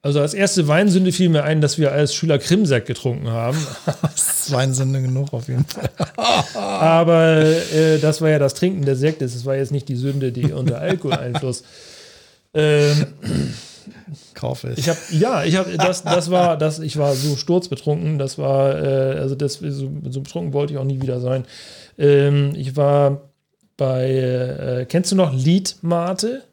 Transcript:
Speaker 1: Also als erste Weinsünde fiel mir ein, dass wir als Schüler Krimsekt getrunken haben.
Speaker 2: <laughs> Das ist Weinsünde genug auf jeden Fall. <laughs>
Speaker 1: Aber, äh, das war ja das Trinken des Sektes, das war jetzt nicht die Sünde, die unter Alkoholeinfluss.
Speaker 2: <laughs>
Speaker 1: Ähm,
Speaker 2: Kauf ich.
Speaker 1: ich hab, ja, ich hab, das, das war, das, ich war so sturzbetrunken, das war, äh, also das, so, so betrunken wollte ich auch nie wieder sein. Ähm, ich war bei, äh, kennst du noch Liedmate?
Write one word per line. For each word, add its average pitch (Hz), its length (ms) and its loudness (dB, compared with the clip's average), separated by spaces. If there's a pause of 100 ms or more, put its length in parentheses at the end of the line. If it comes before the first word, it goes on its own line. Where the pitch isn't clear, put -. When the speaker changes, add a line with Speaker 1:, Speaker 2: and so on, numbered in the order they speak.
Speaker 1:
Also 143 180 0
als 151 140 -2
erste 190 320 2
Weinsünde 185 460 4
fiel 185 160 2
mir 151 160 4
ein, 156 160 2
dass 147 180 0
wir 143 140 2
als 147 220 2
Schüler 156 240 0
Krimsekt 160 480 2
getrunken 123 420 -4
haben. 117 300 -2 (140)
Speaker 2:
<laughs> - 300 -6
Das - 460 -4
ist 143 40 -4
Weinsünde 131 480 0
genug 131 320 -2
auf 123 160 -8
jeden 127 160 0
Fall. - 240 -6 (280)
<laughs> - 380 0
Speaker 1:
Aber, 165 840 4 (360)
äh, 156 280 4
das 151 200 0
war 160 80 2
ja 151 120 4
das 139 140 2
Trinken 180 300 0
des 135 140 0
Sektes, 135 360 -2
das 123 120 -10
war 135 80 -2
jetzt 135 160 -2
nicht 139 180 -4
die 135 80 -4
Sünde, 135 360 -2
die 123 200 -2
unter 131 280 -2
Alkoholeinfluss. 139 880 -4
Speaker 2:
<laughs> - 40 -20 (840)
Speaker 1:
Ähm, 147 520 4 (1300)
Speaker 2:
Kauf 127 300 -6
ich. 123 120 -6
Speaker 1:
ich 139 140 -2
hab, 165 80 -2 (120)
ja, 175 340 0
ich 165 120 0
hab, 180 220 -2
das, 185 240 -2
das 170 280 0
war, 175 280 2
das, 156 220 -2
ich 151 180 -6
war 143 160 2
so 143 220 -2
sturzbetrunken, 156 840 -2
das 135 180 -4
war, 139 420 0
äh, 135 400 0
also 139 160 -2
das, 139 200 -4
so, 139 360 -8 (200)
so 131 100 -6
betrunken 165 320 -8
wollte 147 220 -2
ich 143 40 -6
auch 131 60 -4
nie 135 160 -2
wieder 123 200 -4
sein. 127 260 -2 (500)
Ähm, 143 580 4
ich 135 220 -6
war 143 540 2 (480)
bei, 131 320 0
äh, 127 760 -2
kennst 180 260 0
du 196 40 2
noch 170 160 4
Liedmate? 175 1080 0 (100)